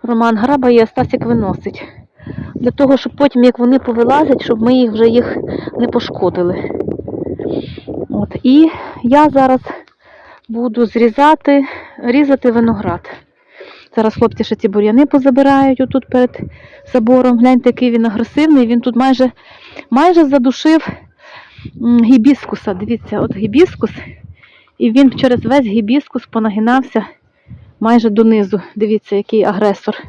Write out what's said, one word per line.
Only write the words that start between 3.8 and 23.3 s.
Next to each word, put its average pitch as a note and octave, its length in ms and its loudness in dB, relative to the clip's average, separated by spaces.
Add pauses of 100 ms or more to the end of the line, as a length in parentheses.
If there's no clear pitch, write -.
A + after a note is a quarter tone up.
щоб A3+ 200 -2
ми A#3+ 120 2
їх B3 180 2
вже A3 160 2
їх A#3 280 0 (420)
не A#3+ 80 -2
пошкодили. F3+ 840 -4 (1400)
От. - 340 -8
І D4+ 280 4 (320)
я C#4+ 260 4
зараз C4 320 2 (880)
буду A#3 380 -2
зрізати, C#4 760 2 (340)
різати C4 520 0
виноград. G#3+ 600 -2 (840)
Зараз A3 180 0
хлопці A3+ 300 -2
ще - 100 -4
ці A3 140 -4
бур'яни G#3+ 380 2
позабирають C4+ 760 2
отут C4 260 -2
перед B3 340 -2 (520)
забором. B3 460 2
Гляньте, B3 300 4
який B3 220 0
він A#3 160 0
агресивний. B3 600 2
Він A#3+ 140 0
тут A3+ 160 -4
майже, B3+ 340 2 (600)
майже E4 340 4
задушив, C#4 640 0 (920)
м, A#3 220 2
гібіскуса. A3+ 680 0
Дивіться, G#3+ 460 -8
от - 160 -6